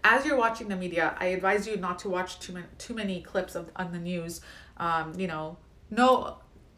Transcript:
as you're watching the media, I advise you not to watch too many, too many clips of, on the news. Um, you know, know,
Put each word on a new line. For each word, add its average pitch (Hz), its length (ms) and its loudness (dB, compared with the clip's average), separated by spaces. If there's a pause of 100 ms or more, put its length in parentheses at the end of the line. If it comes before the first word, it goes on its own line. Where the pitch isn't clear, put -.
as 254 220 6
you're 285 100 4
watching 226 320 2
the 190 80 -2
media, 170 420 0
I 180 80 -2
advise 190 400 2
you 214 100 -4
not 180 240 -4
to 208 80 -6
watch 180 300 -4
too - 140 -12
many, 175 140 -10 (120)
too - 160 -10
many 196 260 -4
clips 185 340 -4
of, 170 220 -8
on 175 160 -4
the 175 60 -6
news. 170 420 -6 (360)
Um, 165 420 0
you 185 80 -2
know, 156 320 -6 (320)
know, 247 480 6 (400)